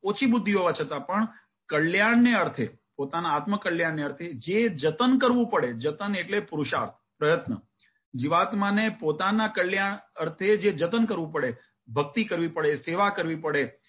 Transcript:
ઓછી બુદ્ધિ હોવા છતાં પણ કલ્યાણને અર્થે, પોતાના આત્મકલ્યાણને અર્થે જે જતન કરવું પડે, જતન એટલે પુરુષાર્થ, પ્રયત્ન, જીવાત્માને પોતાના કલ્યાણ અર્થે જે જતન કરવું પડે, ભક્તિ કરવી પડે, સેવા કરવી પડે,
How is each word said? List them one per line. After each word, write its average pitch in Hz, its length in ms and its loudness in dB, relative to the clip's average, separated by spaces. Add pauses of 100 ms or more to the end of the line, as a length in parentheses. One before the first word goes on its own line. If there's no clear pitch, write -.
ઓછી 202 240 0
બુદ્ધિ 226 260 2
હોવા 180 200 2
છતાં 147 340 -4
પણ 208 220 0 (400)
કલ્યાણને 208 680 4
અર્થે, 156 340 0 (280)
પોતાના 165 320 -4
આત્મકલ્યાણને 165 720 -2
અર્થે 147 300 -6
જે 190 360 0
જતન 180 500 2
કરવું 247 320 2
પડે, 123 220 0
જતન 151 420 -4
એટલે 190 260 -2
પુરુષાર્થ, 147 520 -4 (260)
પ્રયત્ન, 151 380 0 (580)
જીવાત્માને 196 760 0
પોતાના 202 600 -2
કલ્યાણ 196 500 -2 (180)
અર્થે 165 400 0
જે 202 160 2
જતન 175 320 2
કરવું 170 280 -4
પડે, 131 240 -2 (320)
ભક્તિ 147 360 -2
કરવી 170 240 -2
પડે, 156 280 0
સેવા 180 320 0
કરવી 170 280 -4
પડે, 143 420 -2 (100)